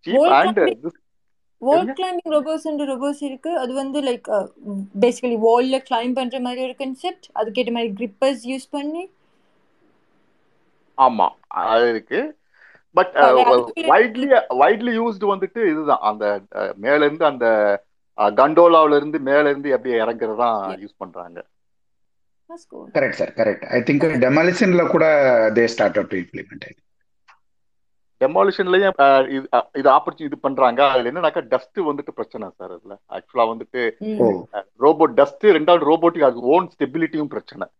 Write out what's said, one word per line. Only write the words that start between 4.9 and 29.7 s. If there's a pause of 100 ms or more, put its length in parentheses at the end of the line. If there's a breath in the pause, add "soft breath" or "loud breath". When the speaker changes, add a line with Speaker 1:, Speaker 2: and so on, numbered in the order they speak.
Speaker 2:
basically
வால்ல
கிளைம்ப்
பண்ற
மாதிரி
ஒரு
கான்செப்ட். (100)
அதுக்கேற்ற
மாதிரி
கிரிப்பர்ஸ்
யூஸ்
பண்ணி. (1900)
Speaker 1:
ஆமா, (180)
அது
இருக்கு. (580 soft breath)
But,
அ,
Speaker 2:
அது
Speaker 1:
வ-,
Speaker 2:
அதுக்கு
Speaker 1:
widely,
widely
used
வந்துட்டு
இதுதான்.
அந்த, (140)
அ,
மேல
இருந்து
அந்த, (460)
அ,
கண்டோலாவுல
இருந்து
மேல
இருந்து
எப்படி
இறங்குறது
தான்
Speaker 2:
யா.
Speaker 1:
யூஸ்
பண்றாங்க. (1040)
Speaker 2:
That's
cool. (100)
Speaker 3:
கரெக்ட்
சார்,
கரெக்ட்.
I
think
demolition-ல
கூட (440)
they (100)
started
to
implement
it. (1400)
Speaker 1:
டெமாலிஷன்லயும்,
அ,
இது,
அ,